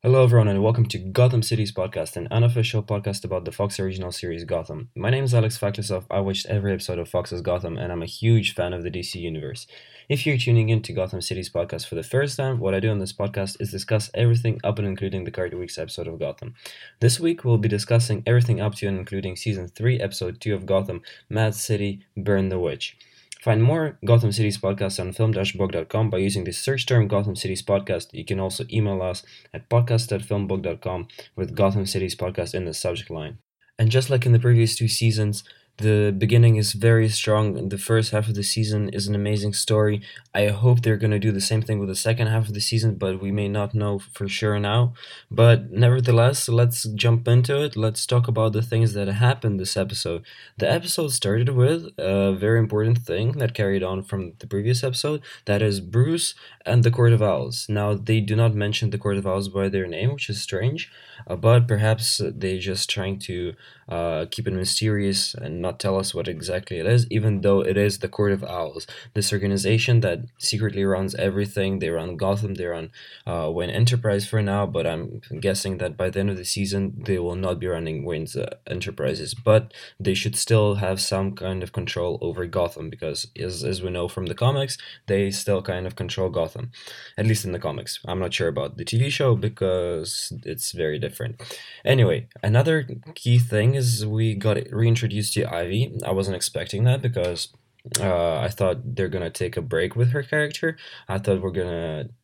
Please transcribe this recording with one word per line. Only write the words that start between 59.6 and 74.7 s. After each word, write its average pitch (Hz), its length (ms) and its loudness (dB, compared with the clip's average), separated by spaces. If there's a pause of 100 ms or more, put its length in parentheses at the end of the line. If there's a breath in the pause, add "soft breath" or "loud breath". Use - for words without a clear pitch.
their 95 200 0
name, 101 260 -2
which - 160 -8
is 101 120 -6
strange, 120 480 -4 (380 loud breath)
uh, 90 80 -4
but 117 320 6
perhaps 110 540 2 (120)
they're 95 260 -4
just 95 300 -4
trying 98 300 -4
to, 87 360 -6 (340 loud breath)
uh, 85 420 -2
keep - 160 -6
it 92 60 -2
mysterious 98 800 -2
and 80 260 -8
not 90 180 -4
tell 95 180 0
us 95 160 -2
what 85 140 -4
exactly 87 520 -6
it 82 80 -2
is, 120 240 6
even 107 300 2
though 98 200 4
it 95 160 0
is 101 220 2
the 92 80 -4
Court 101 240 0
of 98 120 -2
Owls, 82 440 -8 (260 loud breath)
this 101 180 0
organization 101 680 4
that 90 200 2 (200)
secretly 104 440 -2
runs 95 320 0
everything. 98 640 0
They 82 120 -2
run 82 280 -4
Gotham, 98 380 0
they 92 100 -6
run, 82 260 -6 (360 loud breath)
uh, 82 240 -2
Wayne 87 180 -2
Enterprise 113 580 2
for 110 140 0
now, 98 240 0
but 82 220 -2